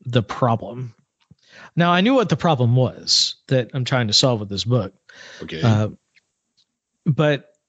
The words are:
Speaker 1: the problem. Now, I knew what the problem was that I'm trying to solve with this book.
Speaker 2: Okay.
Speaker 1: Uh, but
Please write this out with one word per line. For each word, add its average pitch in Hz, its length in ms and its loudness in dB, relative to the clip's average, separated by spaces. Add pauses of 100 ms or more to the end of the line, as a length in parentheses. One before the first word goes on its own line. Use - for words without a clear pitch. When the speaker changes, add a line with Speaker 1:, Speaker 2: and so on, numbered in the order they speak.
Speaker 1:
the 123 160 0
problem. 113 720 -4 (800)
Now, 170 160 2
I 180 80 4
knew 233 140 2
what 226 140 2
the 151 80 0
problem 123 380 2
was - 600 0 (140)
that 127 260 0
I'm 131 100 -4
trying 123 220 0
to 104 80 0
solve 123 260 2
with 101 80 -10
this 98 160 -6
book. 113 300 0 (480)
Speaker 2:
Okay. 80 180 -12
Speaker 1:
Uh, 107 280 2 (1160)
but 151 480 0 (160)